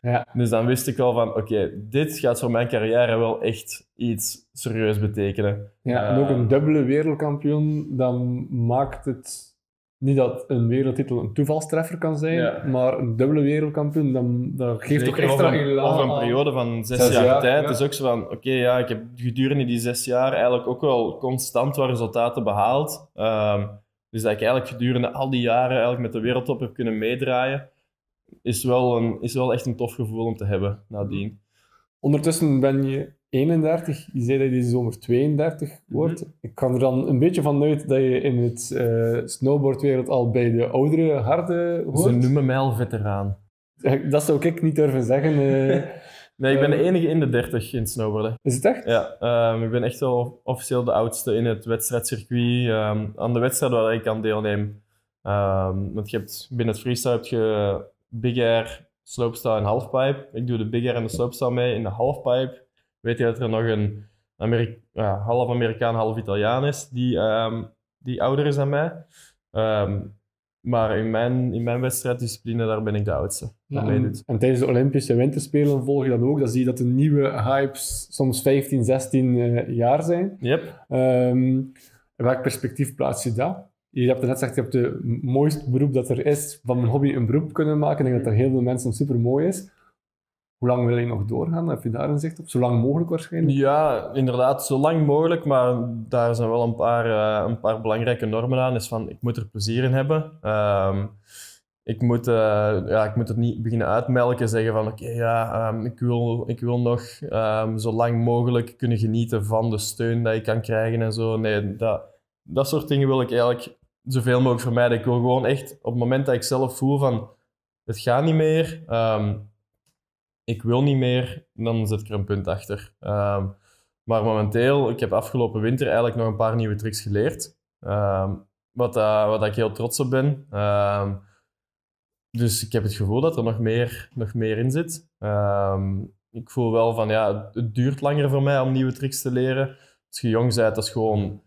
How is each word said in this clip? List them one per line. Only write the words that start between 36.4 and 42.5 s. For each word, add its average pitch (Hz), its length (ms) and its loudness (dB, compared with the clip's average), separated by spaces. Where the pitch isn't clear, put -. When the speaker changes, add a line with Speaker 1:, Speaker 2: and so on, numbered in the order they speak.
Speaker 1:
Ik - 140 -12
kan 127 180 0
er 127 60 0
dan 131 280 2
een 131 120 2
beetje 175 220 2
van 143 220 2
uit 151 260 0
dat 139 80 4
je 131 240 2
in 127 220 0
het, 120 280 -4
eh, 117 540 0
snowboardwereld 135 840 0
al 123 220 2
bij 120 200 2
de 117 160 2
oudere 151 460 2
harde 170 720 0
hoort. 143 140 -2
Speaker 2:
Ze 123 120 4
noemen 127 340 2
mij 127 120 0